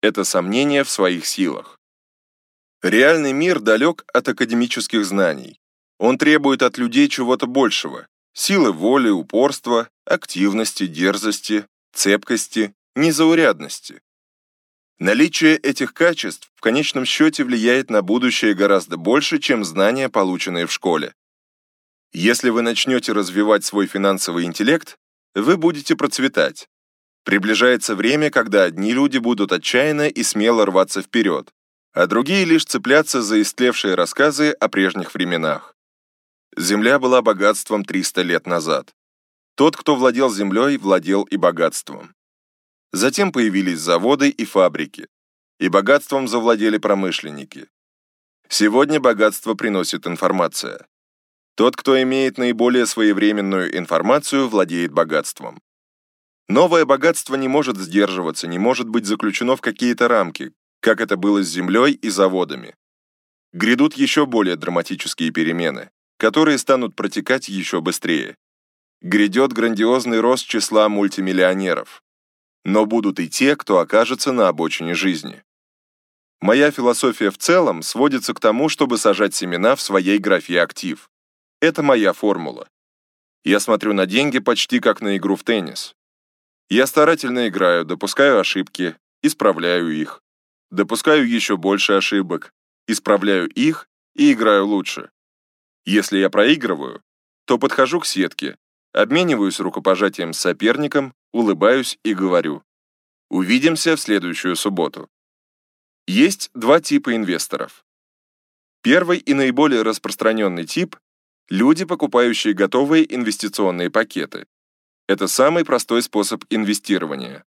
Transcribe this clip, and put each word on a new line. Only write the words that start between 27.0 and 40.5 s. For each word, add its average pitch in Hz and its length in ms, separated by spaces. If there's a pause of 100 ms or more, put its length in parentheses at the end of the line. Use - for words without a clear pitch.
Приближается 110 720
время, 139 360
когда 104 340
одни 95 280
люди 135 260
будут 113 340
отчаянно 147 560
и - 160
смело 110 420
рваться 95 360
вперед, 92 500 (400)
а - 140
другие 175 380
лишь 160 200
цепляться 135 580
за 107 180
истлевшие 107 540
рассказы 143 560
о 110 180
прежних 95 460
временах. 82 600 (800)
Земля 104 420
была 127 240
богатством 104 600
триста 92 380
лет 85 240
назад. 80 480 (600)
Тот, 160 220
кто 147 200
владел 127 340
землей, 104 460